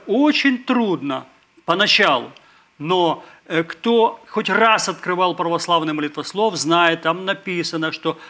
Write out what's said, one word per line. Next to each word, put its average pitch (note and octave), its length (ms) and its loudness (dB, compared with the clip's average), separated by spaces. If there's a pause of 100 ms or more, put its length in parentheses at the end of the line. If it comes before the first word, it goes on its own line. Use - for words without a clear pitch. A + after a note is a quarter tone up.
очень C#4 580 2
трудно C#3+ 600 -2 (420)
поначалу. E3+ 640 2 (480)
Но, E3 440 0 (240)
э, E3 160 -2
кто A3+ 560 0 (120)
хоть G3 180 -4
раз F#3+ 400 2
открывал F3+ 480 -2
православный E3+ 560 0
молитвослов, D3+ 640 -4
знает, E3 460 2
там E3+ 240 -2
написано, E3+ 640 -4
что D#3+ 240 -6 (140)